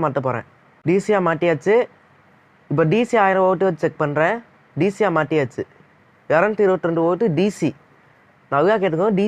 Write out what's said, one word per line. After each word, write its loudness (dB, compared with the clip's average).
மாத்த -2
போறேன். -6
டி 2
சியா 2
மாட்டியாச்சு. 0
இப்போ 2
டி 2
சி 0
ஆயிரம் 2
வோல்ட் 0
வச்சு -2
செக் -6
பண்றேன். 0
டி 2
சியா 0
மாட்டியாச்சு. -2
இரநூத்தி 2
இருபத்திரெண்டு 0
வோல்ட் 0
டி 0
சி. -2
நல்லா 2
கேட்டுக்கோ, 0
டி 0